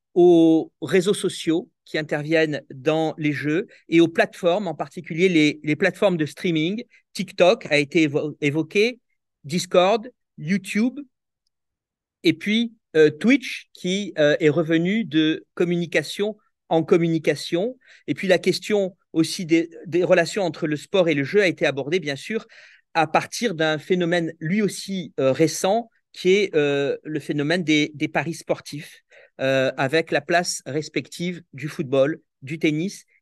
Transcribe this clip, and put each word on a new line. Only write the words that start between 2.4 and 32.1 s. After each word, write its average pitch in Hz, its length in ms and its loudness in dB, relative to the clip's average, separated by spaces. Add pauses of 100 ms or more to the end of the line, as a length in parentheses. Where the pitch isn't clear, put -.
dans 156 440 0
les 147 140 -2
jeux 151 340 -4 (220)
et 165 120 4
aux 165 80 4
plateformes, 185 580 0
en 160 80 -6
particulier 165 540 -4
les, 151 340 2
les 147 140 -2
plateformes 185 400 0
de 151 100 -2
streaming. 175 580 -4 (280)
TikTok 190 540 2
a 147 120 2
été 147 300 2
évo-, 147 320 -4
évoqué, 160 580 0 (460)
Discord, 185 640 0 (280)
YouTube, 202 600 -2 (1300)
et 165 80 4
puis, 226 400 -2 (240)
euh, 151 140 6
Twitch 220 640 0
qui, 190 460 -6
euh, 147 220 4
est 156 80 4
revenu 170 560 0
de 156 500 -2
communication 175 800 -2 (340)
en 165 120 2
communication. 165 960 0 (300)
Et 147 60 -4
puis 196 120 -6
la 175 120 4
question 190 580 -2 (160)
aussi 160 340 -2
des, 165 240 2 (160)
des 170 160 0
relations 180 400 2
entre 165 240 -4
le 151 100 -2
sport 170 320 0
et 156 60 2
le 139 80 0
jeu 180 200 2
a 190 40 2
été 165 200 0
abordée, 143 340 -2
bien 143 160 -6
sûr, 220 300 -8 (480)
à 160 120 4
partir 180 480 -2
d'un 156 240 0
phénomène 175 600 0
lui 170 200 -2
aussi, 185 600 -6
euh, 135 100 4
récent, 190 580 0 (240)
qui - 200 0
est, 196 240 2
euh, 143 480 0
le 151 160 -8
phénomène 156 420 -2
des, 151 320 0
des 151 140 -6
paris 156 260 -4
sportifs, - 680 -10 (380)
euh, 135 360 0
avec 156 340 0
la 156 100 0
place 175 460 -2
respective 160 760 -8 (100)
du 139 160 -10
football, 139 520 0 (220)